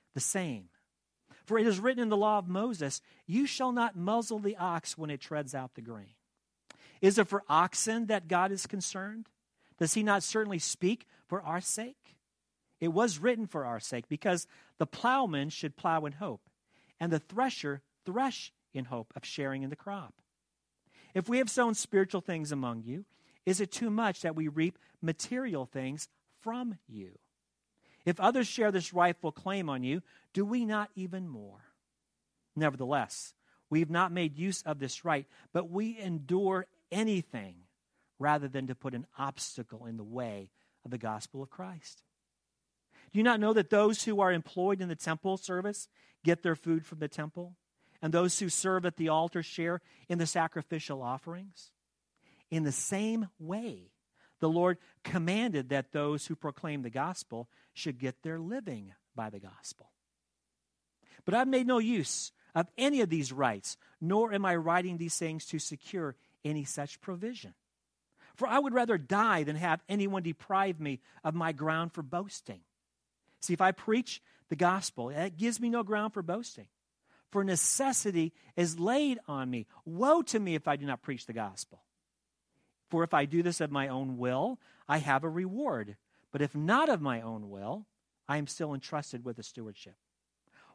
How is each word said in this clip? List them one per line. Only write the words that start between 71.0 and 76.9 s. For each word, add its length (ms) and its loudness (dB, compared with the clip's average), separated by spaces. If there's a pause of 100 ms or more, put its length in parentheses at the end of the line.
of 100 0
my 160 0
ground 420 0
for 100 -8
boasting. 580 -8 (800)
See, 140 0
if 60 0
I 120 8
preach 500 0 (280)
the 60 -2
gospel, 520 2
that 280 -4
gives 220 0
me 100 -2
no 140 0
ground 320 -2
for 80 -4
boasting. 460 -6 (640)